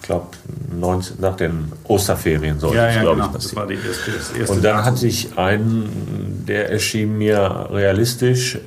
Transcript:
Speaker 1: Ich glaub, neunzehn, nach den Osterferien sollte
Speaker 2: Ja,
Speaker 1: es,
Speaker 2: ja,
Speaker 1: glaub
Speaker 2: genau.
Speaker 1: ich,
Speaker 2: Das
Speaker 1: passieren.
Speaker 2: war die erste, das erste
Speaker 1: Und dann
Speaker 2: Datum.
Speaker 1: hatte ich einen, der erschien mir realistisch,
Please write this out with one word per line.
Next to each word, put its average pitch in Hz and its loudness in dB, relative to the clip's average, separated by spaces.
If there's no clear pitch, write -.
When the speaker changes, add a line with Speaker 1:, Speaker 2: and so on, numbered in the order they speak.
Speaker 1:
Ich - -20
glaub, 90 -4
neunzehn, 90 -2
nach 92 0
den 80 -2
Osterferien 78 2
sollte 78 2
Speaker 2:
Ja, 117 4
Speaker 1:
es, 117 2
Speaker 2:
ja, 110 2
Speaker 1:
glaub 82 4
Speaker 2:
genau. 98 0
Speaker 1:
ich, - -4
Speaker 2:
Das - -6
Speaker 1:
passieren. 107 -6
Speaker 2:
war 101 -4
die 98 -6
erste, 92 -4
das 73 -6
erste 101 0
Speaker 1:
Und 92 4
dann 107 6
Speaker 2:
Datum. 107 2
Speaker 1:
hatte 123 2
ich - -4
einen, 101 0
der 104 0
erschien 107 0
mir 104 2
realistisch, 113 2